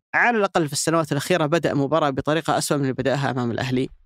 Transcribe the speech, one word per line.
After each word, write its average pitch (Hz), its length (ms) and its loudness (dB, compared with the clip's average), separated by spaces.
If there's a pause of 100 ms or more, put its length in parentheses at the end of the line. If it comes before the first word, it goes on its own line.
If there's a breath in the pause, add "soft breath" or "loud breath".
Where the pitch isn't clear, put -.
(140)
على 220 240 4
الأقل 190 280 2
في 139 60 -6
السنوات 160 400 0
الأخيرة 156 340 0
بدأ 156 280 0
مباراة 143 360 2
بطريقة 143 480 0
أسوأ 160 180 0
من 143 60 -2
اللي 135 100 0
بدأها 135 380 -2
أمام 123 200 -2
الأهلي 127 380 -2 (180)